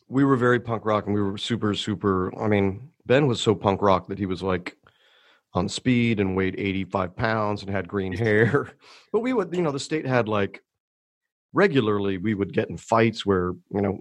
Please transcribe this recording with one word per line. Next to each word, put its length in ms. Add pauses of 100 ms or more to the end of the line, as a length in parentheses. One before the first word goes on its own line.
we 160
were 120
very 220
punk 260
rock, 220
and 80
we 80
were 160
super, 360
super, 640
I 120
mean, 420 (160)
Ben 220
was 120
so 140
punk 280
rock 260
that 100
he 80
was, 160
like, 340 (800)
on 140
speed 520
and 160
weighed 220
eighty-five 580
pounds 460
and 80
had 180
green 240
hair. 560 (220)
<laughs> 220
But 80
we 120
would, 220
you 80
know, 80
the 80
state 280
had, 220
like, 320 (960)
regularly 640
we 160
would 180
get 160
in 80
fights 480
where, 280 (200)
you 80
know, 200